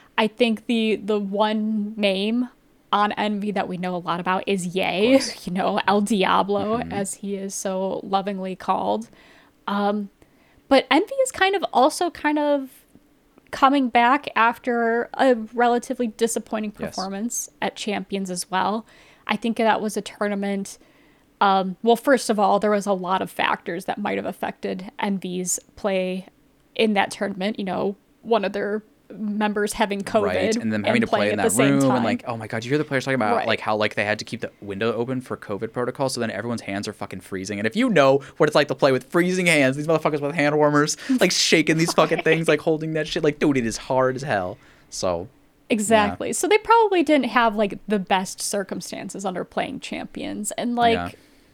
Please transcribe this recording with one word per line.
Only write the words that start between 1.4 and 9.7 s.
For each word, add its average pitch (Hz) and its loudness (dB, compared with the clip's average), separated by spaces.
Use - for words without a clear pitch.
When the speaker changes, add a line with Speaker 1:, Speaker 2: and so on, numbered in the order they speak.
Speaker 1:
name 214 0
on 208 2
Envy 208 -2
that 190 -4
we 185 -6
know 180 -4
a - -4
lot 170 -4
about 185 0
is 180 -2
Ye, 185 2
Speaker 2:
Of 269 6
course. - -10
Speaker 1:
<laughs> - -
you 180 -6
know, 185 0
El 202 4
Diablo, 202 2
Speaker 2:
Mm-hmm. 170 -6
Speaker 1:
as 196 -4
he 202 -8
is 196 -8
so 190 -4
lovingly 190 -4
called. 196 -2
Um, 202 -2